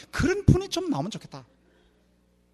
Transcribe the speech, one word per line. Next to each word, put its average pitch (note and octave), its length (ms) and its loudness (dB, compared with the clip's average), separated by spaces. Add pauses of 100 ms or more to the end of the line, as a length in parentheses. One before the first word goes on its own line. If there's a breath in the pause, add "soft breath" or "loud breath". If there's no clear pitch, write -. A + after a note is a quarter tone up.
(100)
그런 F#4+ 360 0
분이 F#4+ 240 4
좀 F#4 180 -4
나오면 F3+ 220 -2
좋겠다. C#3 340 -16 (1080)